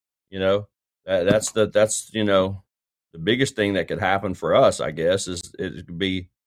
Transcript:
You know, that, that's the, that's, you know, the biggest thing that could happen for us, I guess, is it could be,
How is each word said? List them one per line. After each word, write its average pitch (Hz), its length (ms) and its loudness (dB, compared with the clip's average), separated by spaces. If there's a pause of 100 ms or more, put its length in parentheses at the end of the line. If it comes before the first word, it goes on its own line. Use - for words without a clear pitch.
(300)
You 95 100 -10
know, 98 280 2 (380)
that, 92 180 0
that's 104 280 0
the, 107 160 2
that's, - 440 0
you 110 120 -2
know, 98 400 0 (480)
the 82 80 -16
biggest 120 340 0
thing 101 200 0
that 87 120 0
could 82 140 -6
happen 98 340 -2
for 82 200 0
us, 113 260 4
I - 100 -4
guess, 82 380 -2
is 87 120 -8 (180)
it 90 280 -10
could 85 120 -14
be, 92 300 -4 (180)